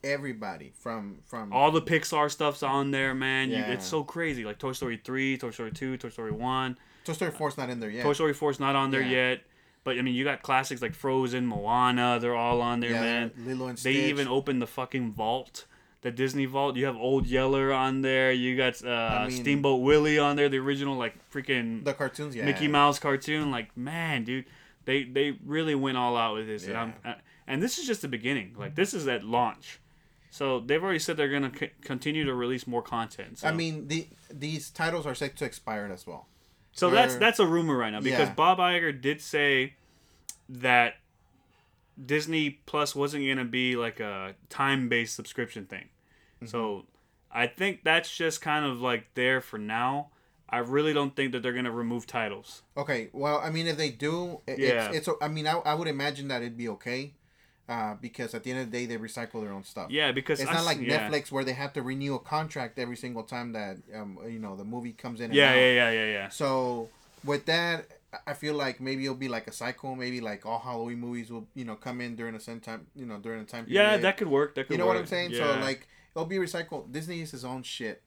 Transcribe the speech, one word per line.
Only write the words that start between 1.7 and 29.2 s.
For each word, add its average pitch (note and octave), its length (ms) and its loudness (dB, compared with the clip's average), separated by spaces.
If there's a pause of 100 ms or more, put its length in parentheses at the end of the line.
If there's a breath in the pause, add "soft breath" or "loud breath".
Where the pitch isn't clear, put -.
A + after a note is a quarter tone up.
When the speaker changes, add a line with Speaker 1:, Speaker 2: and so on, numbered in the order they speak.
Speaker 2:
the D#3+ 100 4
Pixar D3+ 480 2
stuff's D3 320 0
on C#3 300 2
there, C3+ 200 2
man. C3 380 0
You, C3 60 0
Speaker 1:
Yeah. B2 160 0
Speaker 2:
it's C3 120 -4
so D#3 200 -2
crazy. D3+ 400 -4
Like G#2+ 140 -6
Toy C3 140 -4
Story A#2+ 300 -4
three, C3 340 0
Toy B2 140 -6
Story A2 220 -8
two, C3 240 -4
Toy B2 140 -10
Story A2+ 200 -6
one. B2+ 480 -2 (260 soft breath)
Speaker 1:
Toy E3 80 -4
Story D#3 200 -2
four's D3+ 260 -4
not C3 100 -4
in B2 120 -4
there A2 100 -4
yet. A#2+ 140 -4
Speaker 2:
Toy C#3+ 80 4
Story D3 200 2
four's C#3 280 0
not C#3 160 4
on C3+ 160 2
there C3+ 100 2
Speaker 1:
Yeah. B2+ 280 4
Speaker 2:
yet. B2+ 100 0 (420 soft breath)
But, B2+ 160 0
I B2 40 0
mean, B2+ 120 2
you B2+ 100 0
got C#3 180 0
classics C3 380 0
like D#3 140 -2
Frozen, C3 520 0
Moana. B2 760 4
They're A#2+ 160 0
all A#2+ 260 4
on A#2+ 180 0
there, A#2+ 120 0
Speaker 1:
Yeah, A#2 80 2
Speaker 2:
man. A#2 300 0 (140)
Speaker 1:
Lilo B2+ 220 -4
and B2 120 -8
Speaker 2:
They B2+ 160 2
Speaker 1:
Stitch. D3 160 4
Speaker 2:
even C#3+ 180 0
opened C3 340 2
the A2+ 40 -2
fucking B2 460 -4
vault, A2+ 540 -4 (360 soft breath)
the B2 100 -2
Disney C3+ 340 0
vault. C#3 300 0
You C3 100 2
have B2+ 100 -2
Old B2+ 300 2
Yeller C3+ 460 4
on C3 300 2
there. C3 300 4
You B2+ 240 2
got, B2+ 280 2
uh, B2 60 -6
Speaker 1:
I A2+ 380 2
mean B2+ 80 -4
Speaker 2:
Steamboat C#3 460 4
Willie D3+ 360 6
on C#3+ 180 4
there, C#3+ 120 6
the C3+ 100 2
original, C#3 380 0
like, A#2 180 -4 (180)
freaking B2 520 -2
Speaker 1:
The C#3 100 0
cartoons, C#3+ 400 -4
yeah. A2+ 100 -4
Speaker 2:
Mickey C#3+ 240 2
Mouse D3 300 6
cartoon. D3 520 0
Like, A#2 260 -6
man, D3 480 -2
dude, B2+ 200 -4 (420 loud breath)
they, C3+ 180 2
they C#3 400 0
really D#3 320 0
went C3+ 200 0
all B2 200 2
out A2+ 180 2
with A2 140 -4
this. G#2 180 -6
And G#2+ 100 -4
I'm, A2+ 180 -4 (100)
Speaker 1:
Yeah. A#2+ 80 -6
Speaker 2:
uh, - 20 -6 (340 soft breath)
and C#3 140 0
this B3 160 -2
is D#4 100 -8
just G#3+ 140 -2
the D#3+ 60 -6
beginning. A#2+ 480 -4
Like, G#2 200 -8
this G3 180 2
is D#3+ 140 -2
at A#2+ 160 0